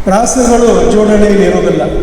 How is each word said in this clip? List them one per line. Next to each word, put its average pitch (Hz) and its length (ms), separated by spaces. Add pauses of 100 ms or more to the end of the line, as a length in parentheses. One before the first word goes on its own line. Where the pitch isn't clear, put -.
ಪ್ರಾಸಗಳು 233 880
ಜೋಡಣೆಯಲ್ಲಿ 208 520
ಇರೋದಿಲ್ಲ. 165 380 (200)